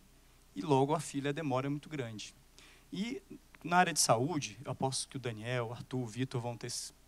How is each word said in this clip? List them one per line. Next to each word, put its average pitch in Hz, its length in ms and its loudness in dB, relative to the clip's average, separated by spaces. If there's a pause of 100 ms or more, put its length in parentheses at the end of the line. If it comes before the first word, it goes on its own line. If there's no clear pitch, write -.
(560)
e - 60 -4
logo 139 320 6
a 165 60 2
fila, 139 300 -4
a 143 40 0
demora 139 320 0
é 143 40 0
muito 147 200 -4
grande. 117 460 -8 (580)
E 233 280 -4 (420)
na 175 140 4
área 170 160 8
de 147 60 2
saúde, 123 640 2
eu 131 80 -4
aposto - 380 -2
que - 80 -10
o - 20 -6
Daniel, 117 500 -2
o 123 40 -8
Arthur, 131 240 -6
o 127 80 0
Vitor 120 340 -2
vão 120 160 -4
ter 120 120 -8
s-, - 260 -8 (140)